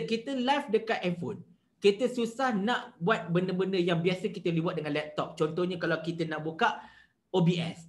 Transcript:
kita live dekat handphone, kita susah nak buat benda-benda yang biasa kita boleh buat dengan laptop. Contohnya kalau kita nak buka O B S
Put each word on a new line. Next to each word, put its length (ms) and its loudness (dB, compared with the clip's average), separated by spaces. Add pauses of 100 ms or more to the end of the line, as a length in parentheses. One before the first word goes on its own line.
kita 240 -2
live 400 0
dekat 320 0
handphone, 400 -4 (400)
kita 240 6
susah 480 0
nak 400 -2
buat 320 0
benda-benda 480 0
yang 240 2
biasa 320 0
kita 240 -2
boleh 80 2
buat 160 -2
dengan 160 -4
laptop. 400 -4
Contohnya 400 0
kalau 240 0
kita 320 -4
nak 160 -4
buka 320 2 (560)
O 80 6
B 160 4
S 300 -6